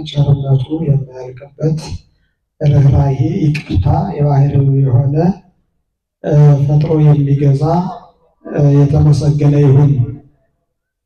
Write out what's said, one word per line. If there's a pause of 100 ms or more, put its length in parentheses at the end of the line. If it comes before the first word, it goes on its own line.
ቸርነቱ (180)
የማያልቅበት (840)
ርኅራኄ (200)
ይቅርታ (260)
የባህሪው (120)
የሆነ፣ (1080)
እ፣ (280)
ፈጥሮ (100)
የሚገዛ፣ (840)
እ፣ (120)
የተመሰገነ
ይሁን። (1120)